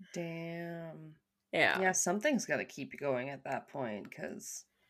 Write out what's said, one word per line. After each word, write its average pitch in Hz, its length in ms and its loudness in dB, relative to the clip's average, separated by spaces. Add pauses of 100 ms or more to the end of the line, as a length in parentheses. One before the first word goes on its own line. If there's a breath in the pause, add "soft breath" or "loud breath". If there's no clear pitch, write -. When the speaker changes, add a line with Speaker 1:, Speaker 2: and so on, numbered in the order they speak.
(140)
Speaker 1:
Damn. 165 1000 -6 (380)
Speaker 2:
Yeah. 135 200 6
Speaker 1:
Yeah, 190 200 6
something's 208 520 4
gotta 123 200 0
keep - 280 -8
you - 60 -12
going 135 300 2
at 139 160 -8
that 131 240 -2
point, 110 420 -4
'cause, - 540 -10 (240)